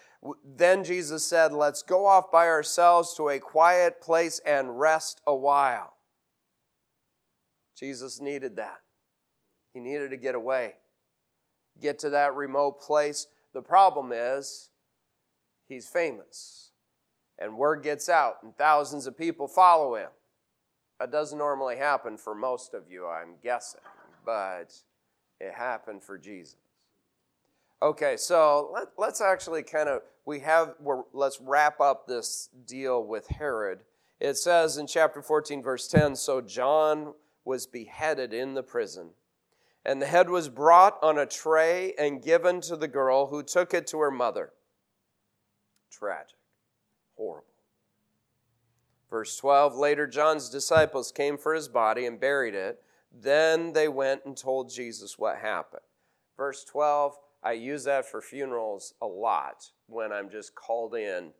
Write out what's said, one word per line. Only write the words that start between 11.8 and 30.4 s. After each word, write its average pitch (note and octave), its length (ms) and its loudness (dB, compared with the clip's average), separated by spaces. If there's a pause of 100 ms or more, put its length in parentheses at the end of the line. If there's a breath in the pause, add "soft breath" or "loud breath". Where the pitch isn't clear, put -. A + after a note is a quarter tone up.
get C#3+ 200 -4
to D3 100 -4
that C#3+ 260 2
remote C#3+ 440 -2
place. D3 460 -2 (260)
The C3 100 -10
problem D#3+ 500 4
is, B2+ 580 -6 (960)
he's B2+ 220 -14
famous, - 840 -6 (720)
and A2 180 -8
word D3 240 0
gets D3 260 -6
out, D3+ 360 4
and A2+ 120 -20
thousands C#3+ 520 2
of B2 100 -16
people D#3+ 300 -4
follow D#3+ 480 6
him. G2 140 -8 (880)
That B2 100 -6
doesn't D3+ 280 -4
normally C3+ 360 -2
happen C3 420 -2
for G#2+ 200 -10
most B2 360 -6
of F#2 160 -14
you, F2+ 200 -12
I'm E2+ 340 -10
guessing, B2 380 -8 (440)
but F#2+ 480 -6 (680)
it F#2 120 -12
happened A2 520 -8
for G2 120 -16
Jesus. F2+ 380 -20 (1300)
Okay, D3+ 340 0
so D3+ 560 2
let, A3 240 -8
let's G#3+ 240 -4
actually F3+ 440 -2
kind D3+ 240 -2
of, C3 140 -2 (220 soft breath)
we D3 140 -8
have, D#3+ 400 2